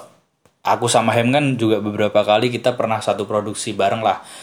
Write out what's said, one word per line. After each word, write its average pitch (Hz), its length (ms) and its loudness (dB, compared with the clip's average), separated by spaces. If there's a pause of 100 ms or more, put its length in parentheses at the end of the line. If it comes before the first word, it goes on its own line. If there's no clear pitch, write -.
(640)
aku 113 240 0
sama 113 240 2
Hem 117 180 2
kan 135 280 2
juga 110 220 2
beberapa 104 440 0
kali 107 260 2
kita 120 260 0
pernah 110 240 -2
satu 104 260 -2
produksi 104 480 -4
bareng 101 260 0
lah. 104 240 0 (200)